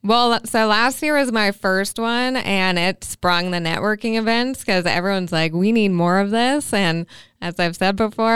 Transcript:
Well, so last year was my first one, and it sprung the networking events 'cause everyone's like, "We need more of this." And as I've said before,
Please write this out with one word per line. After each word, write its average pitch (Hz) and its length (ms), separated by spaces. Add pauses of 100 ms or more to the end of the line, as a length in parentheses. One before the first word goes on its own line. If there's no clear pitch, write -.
Well, 233 420
so 220 220
last 226 360
year 302 140
was 269 160
my 214 200
first 190 460
one, 240 380
and 185 420
it 185 260
sprung 180 480
the 175 60
networking 208 600
events 233 440
'cause 185 220
everyone's 185 480
like, 160 220
"We 190 180
need 214 180
more 175 280
of 202 120
this." 247 440
And 170 320 (340)
as 175 180
I've 170 180
said 190 200
before, 220 400